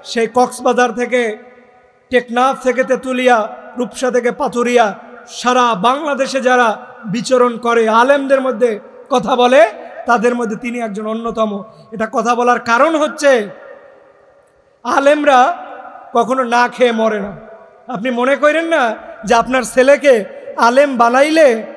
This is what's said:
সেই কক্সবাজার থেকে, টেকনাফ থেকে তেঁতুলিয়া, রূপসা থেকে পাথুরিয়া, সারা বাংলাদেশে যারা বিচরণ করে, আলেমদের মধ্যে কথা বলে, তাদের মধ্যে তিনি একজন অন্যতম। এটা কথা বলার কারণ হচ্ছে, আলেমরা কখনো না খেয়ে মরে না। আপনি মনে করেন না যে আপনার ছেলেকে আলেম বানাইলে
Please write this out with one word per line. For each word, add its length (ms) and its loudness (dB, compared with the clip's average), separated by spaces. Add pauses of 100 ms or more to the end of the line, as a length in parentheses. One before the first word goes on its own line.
সেই 320 -4
কক্সবাজার 600 0
থেকে, 440 -4 (720)
টেকনাফ 520 -2
থেকে 220 -2
তেঁতুলিয়া, 720 0 (200)
রূপসা 340 -4
থেকে 200 0
পাথুরিয়া, 680 0 (300)
সারা 460 0
বাংলাদেশে 680 -2
যারা 460 0 (180)
বিচরণ 540 0
করে, 300 0
আলেমদের 520 2
মধ্যে 400 -2 (300)
কথা 260 0
বলে, 340 4 (360)
তাদের 280 0
মধ্যে 220 -6
তিনি 220 -8
একজন 280 -8
অন্যতম। 560 -4 (300)
এটা 200 -6
কথা 220 0
বলার 240 2
কারণ 360 2
হচ্ছে, 540 0 (1400)
আলেমরা 720 2 (580)
কখনো 300 0
না 240 0
খেয়ে 240 0
মরে 280 -2
না। 120 -10 (560)
আপনি 220 -6
মনে 260 0
করেন 280 2
না 300 0 (300)
যে 100 2
আপনার 280 0
ছেলেকে 640 4 (320)
আলেম 400 2
বানাইলে 680 4 (140)